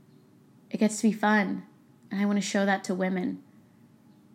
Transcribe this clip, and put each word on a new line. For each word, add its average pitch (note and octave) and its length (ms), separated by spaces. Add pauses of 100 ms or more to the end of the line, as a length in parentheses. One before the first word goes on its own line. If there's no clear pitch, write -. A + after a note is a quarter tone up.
(720)
It - 80
gets G#3+ 220
to A3+ 80
be G3 40
fun. G#3 500 (480)
And F#3+ 100
I G3+ 60
wanna G3+ 140
show G3 260
that G3 180
to F#3+ 100
women, F#3 480 (920)